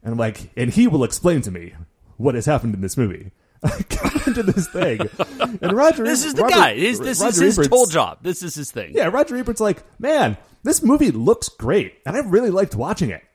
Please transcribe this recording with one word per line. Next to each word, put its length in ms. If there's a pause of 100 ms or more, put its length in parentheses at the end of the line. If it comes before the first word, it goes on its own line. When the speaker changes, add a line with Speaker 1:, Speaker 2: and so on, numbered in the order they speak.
Speaker 1:
and 100
I'm 60
like, 380
"And 140
he 160
will 180
explain 380
to 80
me 240 (420)
what 180
has 120
happened 280
in 60
this 160
movie." 360 (140)
<laughs> 160
I 260
go 220 (160)
into 160
this 260
thing, 320 (640)
and 100
Roger 320
Speaker 2:
This 200
is 100
the 80
Speaker 1:
Roger, 120
Speaker 2:
guy. 220
His, 240
this 200
Speaker 1:
Roger 100
Speaker 2:
is 80
his 200
Speaker 1:
Ebert's 160
Speaker 2:
whole 120
job. 360
This 200
is 120
his 160
thing. 240
Speaker 1:
Yeah, 140
Roger 280
Ebert's 240
like, 220 (160)
"Man, 380 (260)
this 200
movie 280
looks 380
great, 460 (120)
and 100
I 40
really 300
liked 260
watching 340
it. 120 (120)